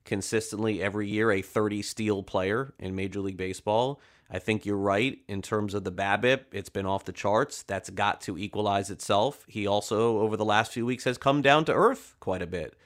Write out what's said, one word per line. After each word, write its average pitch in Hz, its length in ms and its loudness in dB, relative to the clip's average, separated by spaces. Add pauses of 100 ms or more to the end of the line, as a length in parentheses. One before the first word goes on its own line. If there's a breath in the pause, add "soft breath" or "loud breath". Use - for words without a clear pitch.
consistently 107 800 -2
every 101 260 -2
year 107 240 2
a 95 100 2
thirty 104 400 0
steal 104 400 -2
player 104 560 -2
in 95 160 -6
Major 98 260 -4
League 95 180 -6
Baseball. 107 640 -2 (300 soft breath)
I 95 80 -6
think 107 260 0
you're 101 120 0
right 101 500 2
in 98 160 -6
terms 107 320 -2
of 101 100 -2
the 95 60 -4
babip. 104 520 2 (100)
It's 98 160 -8
been 98 180 -4
off 98 180 -2
the 92 80 -8
charts. 107 520 0
That's 98 260 -6
got 101 320 0
to 87 160 -6
equalize 101 500 -2
itself. 104 600 0
He 104 180 -4
also, 107 540 2
over 110 160 2
the 104 80 0
last 107 280 2
few 120 140 -2
weeks, 123 180 -4
has 127 140 0
come 143 240 2
down 143 220 6
to - 100 2
earth 226 460 2
quite 92 220 -2
a - 40 -4
bit. 82 400 -6